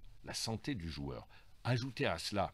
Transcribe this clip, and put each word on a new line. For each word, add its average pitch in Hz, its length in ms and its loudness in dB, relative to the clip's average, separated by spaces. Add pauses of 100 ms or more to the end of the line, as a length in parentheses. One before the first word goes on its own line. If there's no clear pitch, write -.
(240)
la - 100 -4
santé 113 400 0
du 82 160 -2
joueur. 69 380 -4 (360)
Ajouter 123 420 4
à 87 120 4
cela, 98 360 2